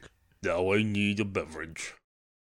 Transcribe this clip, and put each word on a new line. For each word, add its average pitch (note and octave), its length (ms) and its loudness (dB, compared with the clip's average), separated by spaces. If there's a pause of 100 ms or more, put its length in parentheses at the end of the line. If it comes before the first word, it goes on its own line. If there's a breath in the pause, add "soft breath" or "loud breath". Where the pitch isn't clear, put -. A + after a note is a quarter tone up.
(420)
Now F2+ 300 2
I G#2+ 100 6
need G#2 380 2
a A2 40 2
beverage. D#2+ 720 -6 (520)